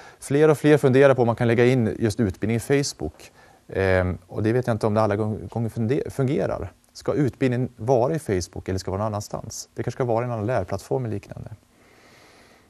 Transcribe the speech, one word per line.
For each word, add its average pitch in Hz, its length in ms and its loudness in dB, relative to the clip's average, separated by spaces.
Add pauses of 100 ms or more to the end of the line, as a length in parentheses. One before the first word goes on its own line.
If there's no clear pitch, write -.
(200)
Fler 151 300 4
och 151 80 4
fler 151 200 6
funderar 135 360 6
på 127 80 2
om 117 40 4
man 117 100 2
kan 123 120 0
lägga 117 180 4
in 123 340 2
just 113 200 0
utbildning 107 380 0
i - 20 -2
Facebook. - 720 -4 (360)
Ehm, 92 500 0 (100)
och - 160 -6
det 107 100 2
vet 123 140 0
jag 120 60 0
inte 110 140 -2
om 107 60 0
det 110 80 2
alla 104 140 2
gång-, 107 360 -4
gånger 117 180 -4
funde-, 117 400 -2
fungerar. 139 600 -4 (260)
Ska - 160 -4
utbildningen 123 640 0
vara 127 400 0
i 151 40 -4
Facebook 92 500 -4
eller 95 100 -4
ska - 120 -8
vara 95 80 -4
någon 110 80 -4
annanstans? - 680 -10
Det 120 100 -8
kanske - 140 -6
ska 135 80 -2
vara 117 200 0
en 123 60 -6
annan 110 140 -4
lärplattform 120 600 -4
eller 107 80 -6
liknande. - 360 -12 (1200)